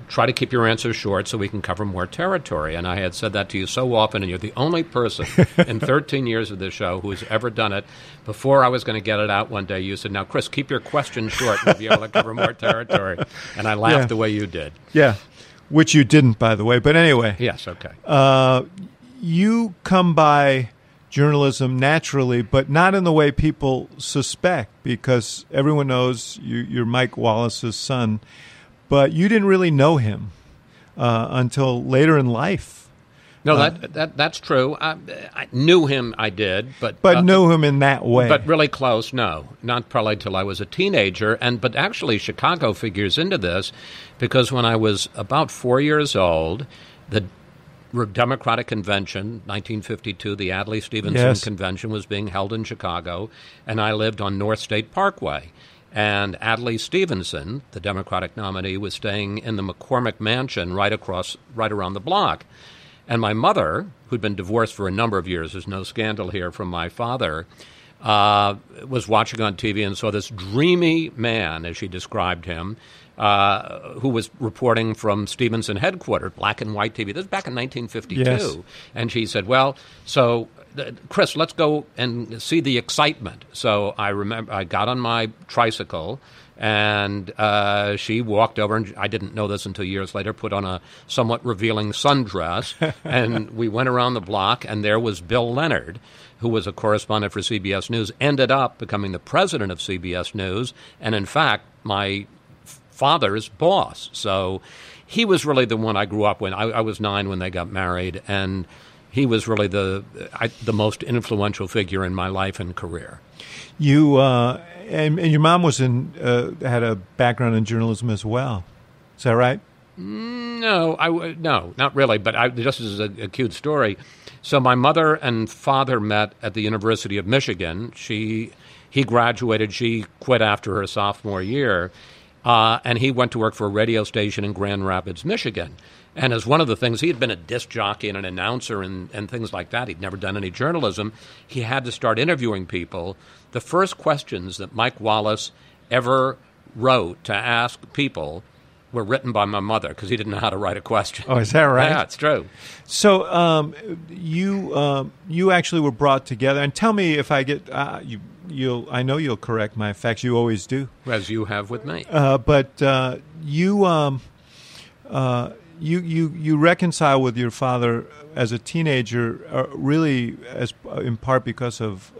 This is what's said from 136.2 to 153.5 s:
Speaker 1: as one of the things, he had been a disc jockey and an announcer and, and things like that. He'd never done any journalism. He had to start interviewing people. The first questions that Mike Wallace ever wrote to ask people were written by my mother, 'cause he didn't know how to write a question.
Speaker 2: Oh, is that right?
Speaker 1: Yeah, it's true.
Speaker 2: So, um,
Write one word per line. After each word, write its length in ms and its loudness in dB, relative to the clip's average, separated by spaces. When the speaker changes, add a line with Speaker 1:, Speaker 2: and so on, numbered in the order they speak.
Speaker 1:
as 140 -2
one 140 4
of 60 2
the 100 0
things, 240 -2
he 80 0
had 100 -2
been 120 0
a 60 -6
disc 340 -8
jockey 380 -4
and 100 -6
an 80 -8
announcer 560 -6
and, 320 -10
and 160 -10
things 220 -8
like 180 -8
that. 180 -6
He'd 120 -12
never 160 -8
done 200 -6
any 140 -6
journalism. 640 -4
He 160 -8
had 240 -4
to 60 -8
start 260 0
interviewing 480 -2
people. 500 -8
The 80 -6
first 360 -2
questions 640 -4
that 160 -14
Mike 260 -2
Wallace 520 0
ever 460 2
wrote 480 2
to 100 -4
ask 460 -2
people 500 -4
were 100 -4
written 300 -2
by 120 2
my 140 -2
mother, 340 -2
'cause 160 -12
he 80 0
didn't 140 -6
know 80 -6
how 120 0
to 60 -4
write 200 -2
a 40 -10
question. 460 -2
Speaker 2:
Oh, 120 2
is 120 0
that 140 6
right? 260 4
Speaker 1:
Yeah, 120 0
it's 140 -10
true. 300 0
Speaker 2:
So, 420 4
um, 480 2